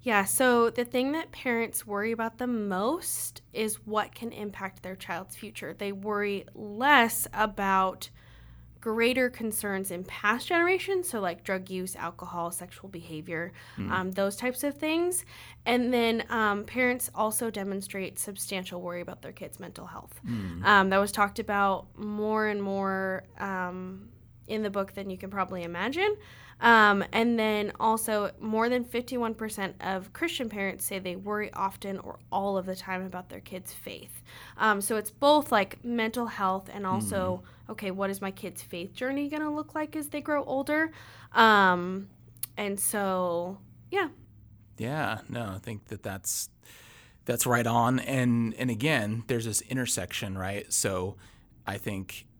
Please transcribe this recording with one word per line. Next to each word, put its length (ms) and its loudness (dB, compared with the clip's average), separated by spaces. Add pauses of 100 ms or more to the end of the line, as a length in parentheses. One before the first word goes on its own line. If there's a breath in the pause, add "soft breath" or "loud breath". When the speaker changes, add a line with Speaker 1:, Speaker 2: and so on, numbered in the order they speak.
Speaker 1:
Yeah, 220 4
so 440 6
the 160 0
thing 280 0
that 200 -4
parents 540 -2
worry 260 -2
about 240 -4
the 100 -4
most 920 -2 (140)
is 220 -2 (100)
what 280 -2
can 180 -8
impact 500 -10
their 140 -10
child's 380 -8
future. 420 -10
They 160 -4
worry 520 -2 (100)
less 760 4
about 800 2 (680 loud breath)
greater 500 2
concerns 600 -4
in 140 -8
past 420 -2
generations, 600 2
so 100 -4
like 240 -2
drug 260 -2
use, 280 -6
alcohol, 560 -6
sexual 360 -12
behavior, 640 -8 (240 loud breath)
Speaker 2:
Mm. 140 -6
Speaker 1:
um, 220 0
those 240 0
types 260 -4
of 160 -2
things. 460 0 (400 loud breath)
And 280 2
then, 380 2
um, 320 2
parents 500 0
also 380 0
demonstrate 680 -6
substantial 600 -6
worry 200 -6
about 220 -12
their 100 -12
kids' 260 -14
mental 280 -14
health. 380 -16
Speaker 2:
Mm. 400 -6
Speaker 1:
Um, 260 8
that 80 6
was 120 4
talked 300 0
about 580 0
more 480 0
and 160 0
more, 640 -2 (160)
um, 680 -6 (360)
in 160 -2
the 80 -2
book 220 -2
than 180 -8
you 80 -8
can 120 -10
probably 340 -4
imagine. 520 0 (420 loud breath)
Um, 540 8
and 260 2
then 400 0
also 520 0 (100)
more 300 2
than 120 2
fifty-one 520 -4
percent 460 -6
of 340 -4
Christian 340 -2
parents 380 -4
say 120 -4
they 180 -6
worry 360 -4
often 460 -4
or 200 -12 (140)
all 240 0
of 80 0
the 120 -4
time 280 -6
about 240 -10
their 120 -14
kids' 340 -12
faith. 480 -14 (340 loud breath)
Um, 240 4
so 160 0
it's 140 -2
both, 420 6
like, 320 2
mental 420 -2
health 460 -2
and 140 -6
also, 560 0
Speaker 2:
Mm-hmm. 300 -18
Speaker 1:
okay, 180 -4
what 180 -2
is 140 -4
my 80 -4
kid's 320 -12
faith 320 -10
journey 340 -2
gonna 260 -4
look 200 -8
like 220 -4
as 120 -6
they 140 -6
grow 220 0
older? 480 0 (420 loud breath)
Um, 760 8 (480)
and 240 -2
so, 800 0 (320)
yeah. 180 0 (680)
Speaker 2:
Yeah, 400 -2 (100)
no, 280 -6
I 20 -10
think 300 -10
that 140 -10
that's, 460 -4 (800 loud breath)
that's 200 0
right 200 4
on. 320 4
And, 560 2
and 160 -2
again, 560 0
there's 180 0
this 180 0
intersection, 760 -4
right? 340 -4
So 440 0 (500 loud breath)
I 100 -4
think 500 -8 (140)